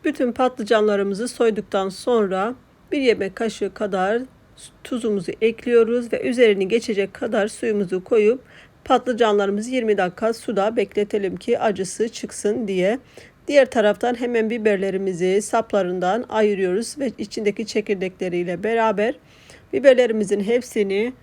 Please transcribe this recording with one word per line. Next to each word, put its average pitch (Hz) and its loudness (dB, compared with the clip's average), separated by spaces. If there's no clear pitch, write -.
Bütün 277 0
patlıcanlarımızı 214 0
soyduktan 208 0
sonra 208 0
bir 294 0
yemek 202 0
kaşığı 208 -4
kadar 202 -2
tuzumuzu 220 -4
ekliyoruz 233 2
ve - -4
üzerini 214 2
geçecek 202 -2
kadar 220 -2
suyumuzu 196 -2
koyup 226 4
patlıcanlarımızı 220 2
yirmi 226 0
dakika 196 0
suda 226 -2
bekletelim 202 -2
ki 233 -2
acısı 196 -2
çıksın 226 -4
diye. 196 0
Diğer 277 6
taraftan 220 2
hemen 233 0
biberlerimizi 196 0
saplarından 202 0
ayırıyoruz 208 0
ve 269 -4
içindeki 214 -4
çekirdekleriyle 185 -4
beraber 220 0
biberlerimizin 226 4
hepsini 214 -2